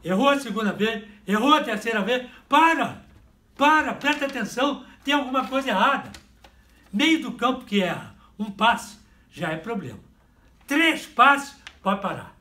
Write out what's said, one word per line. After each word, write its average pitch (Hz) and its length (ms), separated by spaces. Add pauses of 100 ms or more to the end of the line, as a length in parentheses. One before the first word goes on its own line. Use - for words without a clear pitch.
errou 190 260
a 277 100
segunda 214 320
vez, 214 320 (240)
errou 220 260
a 302 100
terceira 220 380
vez. 254 280 (180)
Para! 311 560 (520)
Para! 294 380
Presta 294 320
atenção! 262 600 (180)
Tem 277 100
alguma 262 340
coisa 269 220
errada. 233 420 (840)
Meio 277 280
do 233 120
campo 254 320
que 202 160
erra 160 340 (220)
um 214 140
passe - 480 (320)
já 160 180
é 160 80
problema. 180 420 (680)
Três 302 380
passes, 277 500 (260)
pode 196 200
parar. 135 400